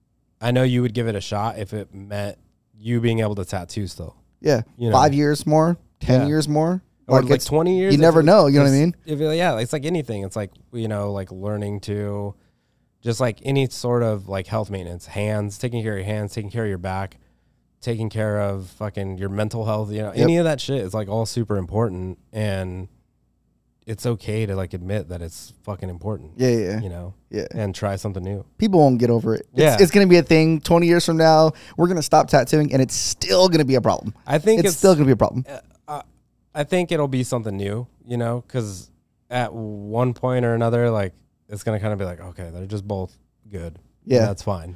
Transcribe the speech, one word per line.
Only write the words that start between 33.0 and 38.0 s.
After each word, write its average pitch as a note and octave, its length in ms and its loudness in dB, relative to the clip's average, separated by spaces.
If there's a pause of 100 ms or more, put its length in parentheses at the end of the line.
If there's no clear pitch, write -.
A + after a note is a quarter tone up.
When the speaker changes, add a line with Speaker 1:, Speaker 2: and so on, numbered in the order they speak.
Speaker 2:
gonna D#3 160 4
be C3 80 2
a B2 80 2
problem. - 320 0 (120)
Speaker 1:
I C#3+ 120 0
think A3 220 4
Speaker 2:
It's G3+ 100 2
Speaker 1:
it's D3+ 80 -4
Speaker 2:
still F#3+ 160 6
gonna D3 100 4
be C3+ 80 6
a A2+ 60 4
problem. B2+ 280 0
Speaker 1:
uh, C#3 120 -14 (280)
uh, D3 160 -10 (520)
I D3+ 100 -2
think F3+ 280 -2
it'll D3+ 160 0
be B2+ 160 -2
something A2 320 -4
new, G#2 300 -4 (200)